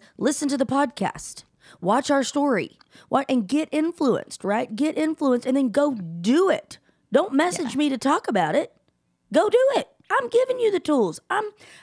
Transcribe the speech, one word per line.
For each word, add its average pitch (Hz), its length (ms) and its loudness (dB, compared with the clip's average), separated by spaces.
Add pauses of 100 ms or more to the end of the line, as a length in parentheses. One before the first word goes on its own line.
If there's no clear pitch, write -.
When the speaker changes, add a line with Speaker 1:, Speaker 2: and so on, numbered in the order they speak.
(180)
Speaker 1:
listen 294 320 -2
to 269 80 -2
the 240 80 2
podcast, - 760 -4 (380)
watch 220 280 0
our 277 140 2
story, 269 560 -2 (300)
wa-, 262 180 0
and 247 180 0
get 294 280 -2
influenced, 302 720 -2
right? 208 280 -4
Get 294 240 -2
influenced 294 480 0
and 262 120 0
then 269 120 2
go 285 240 2
do 202 560 0
it. - 300 -4 (320)
Don't 294 220 2
message 320 400 0
Speaker 2:
Yeah. 254 40 -4
Speaker 1:
me 294 120 2
to 262 80 -2
talk 294 320 0
about 170 260 0
it. - 180 -2 (600)
Go 370 160 4
do 508 260 4
it. - 140 -2 (300)
I'm 480 100 -4
giving 508 300 2
you 453 120 0
the 359 80 0
tools. 220 400 0 (100)
I'm, 415 160 -2 (380)